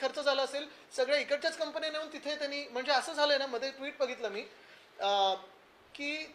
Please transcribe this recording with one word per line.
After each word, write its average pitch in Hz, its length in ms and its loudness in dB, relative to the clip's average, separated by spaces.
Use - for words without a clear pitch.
खर्च 262 180 0
झाला 277 220 4
असेल, 277 260 -2
सगळ्या 269 240 4
इकडच्याच 320 380 0
कंपन्या 311 340 -2
नेऊन 311 220 -6
तिथे 294 220 -6
त्यांनी, 285 320 -4
म्हणजे 254 240 -2
असं 285 220 2
झालंय 294 240 6
ना, 277 80 0
मध्ये 262 260 -2
ट्वीट 269 260 -8
बघितलं 240 320 -2
मी, 202 120 -6
अं, 196 360 4
की 302 400 -4